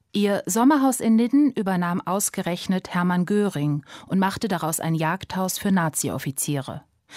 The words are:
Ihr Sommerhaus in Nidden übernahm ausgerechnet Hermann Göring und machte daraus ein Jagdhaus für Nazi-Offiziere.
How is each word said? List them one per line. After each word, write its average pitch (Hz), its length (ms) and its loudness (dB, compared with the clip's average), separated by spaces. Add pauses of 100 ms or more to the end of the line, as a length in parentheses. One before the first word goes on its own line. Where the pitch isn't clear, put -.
(140)
Ihr 202 340 0
Sommerhaus 254 520 4
in 226 160 4
Nidden 247 360 4
übernahm 185 500 -2
ausgerechnet 185 880 -2
Hermann 180 380 0
Göring 151 580 0 (220)
und 190 100 0
machte 196 300 0
daraus 165 320 -2
ein 165 160 0
Jagdhaus 180 640 -2
für 202 120 -2
Nazi-Offiziere. 143 1080 -2 (360)